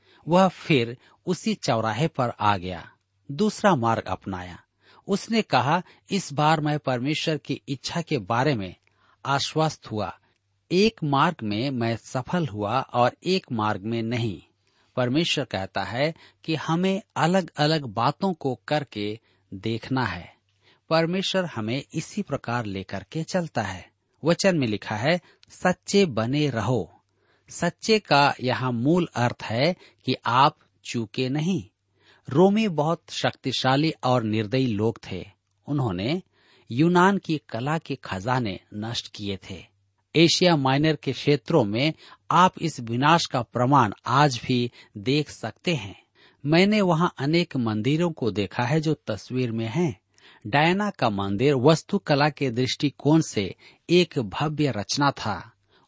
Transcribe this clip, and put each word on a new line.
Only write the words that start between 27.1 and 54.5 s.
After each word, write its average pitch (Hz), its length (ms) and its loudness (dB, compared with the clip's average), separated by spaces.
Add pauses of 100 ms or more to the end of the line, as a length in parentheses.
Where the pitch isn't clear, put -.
सच्चे - 500 0
का 143 420 4
यहाँ 123 300 -2
मूल 147 440 2
अर्थ 120 280 0
है 139 300 0 (320)
कि 127 100 -2 (100)
आप 131 320 4 (280)
चूके 123 440 -4
नहीं। 156 340 -2 (640)
रोमी 202 380 4
बहुत 156 420 -2
शक्तिशाली 135 840 0 (100)
और 127 200 4
निर्दयी 110 440 0
लोग 110 320 0 (120)
थे। 90 180 -10 (380)
उन्होंने 131 540 -2 (500)
यूनान 175 460 4
की 160 320 -4
कला 139 280 -4
के 143 180 -8
खजाने 107 640 -4 (140)
नष्ट 107 420 -8
किए 98 220 -6 (120)
थे। 80 160 -16 (500)
एशिया 170 400 4
माइनर 143 400 2
के 135 180 -6
क्षेत्रों 143 500 2
में 123 300 0 (380)
आप 180 300 6
इस 156 180 -4
विनाश 127 460 2
का 127 160 -2
प्रमाण 123 520 4 (120)
आज 131 420 2
भी 120 240 0 (260)
देख 135 320 -2
सकते - 460 -6
हैं। 101 280 -10 (420)
मैंने 196 360 4
वहाँ 175 360 2
अनेक 156 400 0
मंदिरों 127 540 0
को 120 200 -4
देखा 101 320 -2
है 151 180 0
जो 151 120 -2
तस्वीर 123 580 -4
में 113 160 -4
हैं। 143 320 -2 (480)
डायना 175 420 2
का 127 200 -2
मंदिर 101 440 0
वास्तुकला 147 760 2
के 139 220 -4
दृष्टिकोण 139 680 2
से - 340 -4 (340)
एक 175 300 2
भव्य 139 520 -2